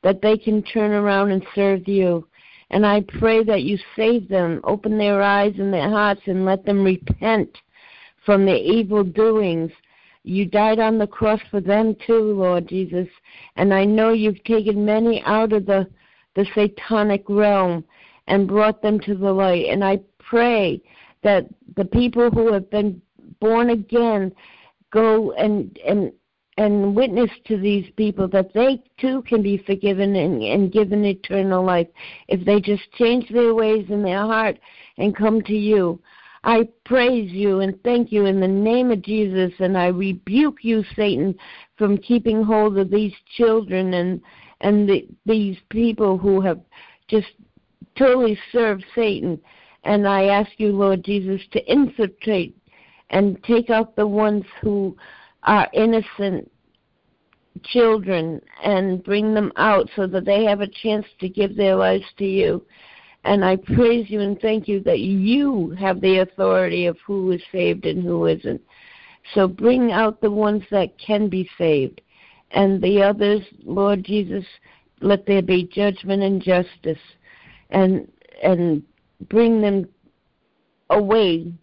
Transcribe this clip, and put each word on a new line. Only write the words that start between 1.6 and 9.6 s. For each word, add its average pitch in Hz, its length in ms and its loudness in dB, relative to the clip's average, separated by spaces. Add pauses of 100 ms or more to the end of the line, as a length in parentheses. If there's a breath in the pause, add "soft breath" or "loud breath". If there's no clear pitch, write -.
you. 180 400 0 (440 soft breath)
And 208 140 2
I 208 160 2
pray 220 420 0
that 208 200 0
you 196 140 -2 (180)
save 220 320 0
them, 175 360 0
open 214 340 -2
their 202 240 2
eyes 202 380 2
and 196 140 -2
their 160 160 -2
hearts, 208 360 0
and 190 200 -2
let 190 200 -2
them 202 180 2
repent 190 760 -2 (640 loud breath)
from 196 200 4
their 180 120 2
evil 208 460 0
doings. 185 680 0 (520 soft breath)